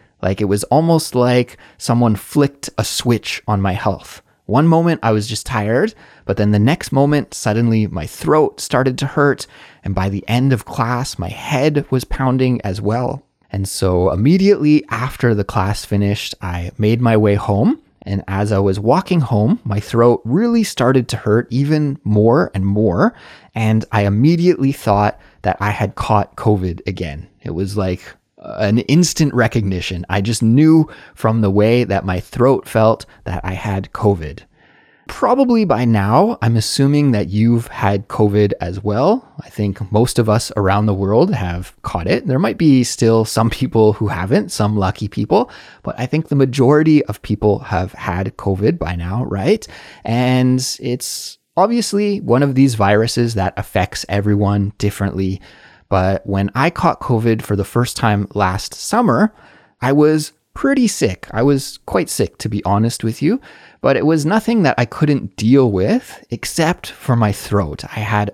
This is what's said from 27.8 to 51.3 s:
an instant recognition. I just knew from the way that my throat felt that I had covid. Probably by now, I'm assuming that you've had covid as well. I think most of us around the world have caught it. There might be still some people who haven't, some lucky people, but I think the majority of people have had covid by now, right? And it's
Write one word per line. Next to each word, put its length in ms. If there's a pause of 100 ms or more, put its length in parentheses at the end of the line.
an 380
instant 540
recognition. 760
I 120
just 200
knew 480 (260)
from 260
the 100
way 320
that 220
my 140
throat 480
felt 380 (200)
that 180
I 100
had 380
covid. 500 (640)
Probably 580
by 200
now, 580
I'm 120
assuming 560
that 180
you've 380
had 420
covid 520
as 220
well. 440 (160)
I 60
think 420
most 280
of 100
us 260
around 300
the 80
world 400
have 480
caught 260
it. 200
There 100
might 220
be 240
still 420
some 240
people 440
who 140
haven't, 440
some 260
lucky 300
people, 420 (320)
but 180
I 60
think 220
the 80
majority 680
of 180
people 360
have 340
had 440
covid 400
by 180
now, 300
right? 420 (380)
And 540 (200)
it's 600 (180)